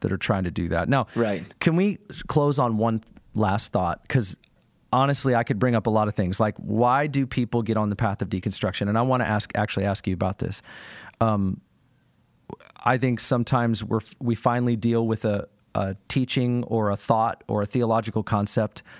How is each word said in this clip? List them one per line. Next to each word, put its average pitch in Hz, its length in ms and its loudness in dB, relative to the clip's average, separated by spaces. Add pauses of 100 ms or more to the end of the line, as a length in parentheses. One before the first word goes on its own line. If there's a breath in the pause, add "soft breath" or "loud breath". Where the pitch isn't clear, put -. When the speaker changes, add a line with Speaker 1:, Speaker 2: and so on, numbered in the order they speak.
Speaker 1:
that 95 120 0
are 92 40 0
trying 95 280 -2
to 87 60 -2
do 85 180 -2
that. 87 200 0
Now, 131 260 2
Speaker 2:
Right. 104 280 0 (160)
Speaker 1:
can 160 160 2
we 196 220 0 (300)
close 143 320 2
on 117 180 0
one 110 260 0 (320)
last 104 380 0
thought? 90 340 -2
'Cause 113 300 0 (560)
honestly, 135 420 2
I 117 80 4
could 107 160 -2
bring 123 160 4
up 107 120 0
a - 20 4
lot 107 180 2
of 101 80 -4
things. 95 240 0
Like, 107 180 2
why 123 500 2
do 139 200 0
people 120 360 -2
get 107 140 0
on 107 120 2
the 101 80 -2
path 104 240 0
of 90 80 -4
deconstruction? 98 580 -2
And 107 100 2
I 113 40 4
wanna 127 240 2
ask, 107 300 0
actually 104 300 0
ask 98 220 -2
you 95 60 2
about 95 260 -2
this. 87 220 -4 (580 loud breath)
Um, 101 400 0 (1200)
I 127 140 4
think 123 220 0
sometimes 120 640 0
we're, 110 160 0 (200)
we 120 160 0
finally 120 420 0
deal 117 280 2
with 110 200 0
a, 101 220 0 (280)
a 98 200 -2 (120)
teaching 123 580 0
or 107 260 0
a 101 40 0
thought 113 540 0
or 104 120 0
a 101 40 -2
theological 110 580 0
concept 107 600 -2 (160 loud breath)